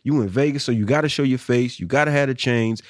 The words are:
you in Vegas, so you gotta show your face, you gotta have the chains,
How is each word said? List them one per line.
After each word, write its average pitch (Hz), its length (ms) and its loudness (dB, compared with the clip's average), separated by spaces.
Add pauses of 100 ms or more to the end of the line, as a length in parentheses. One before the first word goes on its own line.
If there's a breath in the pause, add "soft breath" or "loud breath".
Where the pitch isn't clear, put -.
you 139 180 0
in 101 60 -2
Vegas, 139 380 0
so 127 60 -2
you 107 140 2
gotta 147 240 0
show 143 140 -2
your 127 160 0
face, 123 400 -2
you 87 80 -8
gotta 147 240 2
have 143 160 2
the 131 80 -2
chains, 113 540 0